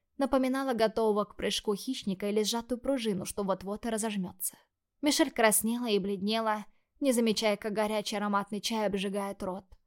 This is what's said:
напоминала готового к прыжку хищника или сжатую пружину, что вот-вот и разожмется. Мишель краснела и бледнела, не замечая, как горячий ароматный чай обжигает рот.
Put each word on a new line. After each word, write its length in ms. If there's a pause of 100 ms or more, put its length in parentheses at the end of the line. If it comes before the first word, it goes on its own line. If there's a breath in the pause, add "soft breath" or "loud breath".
(180)
напоминала 560
готового 520
к 100
прыжку 400
хищника 540
или 140
сжатую 360
пружину, 460
что 180
вот-вот 420
и 40
разожмется. 680 (440)
Мишель 300
краснела 560
и 120
бледнела, 640 (340)
не 120
замечая, 460
как 160
горячий 420
ароматный 460
чай 260
обжигает 560
рот. 220 (220)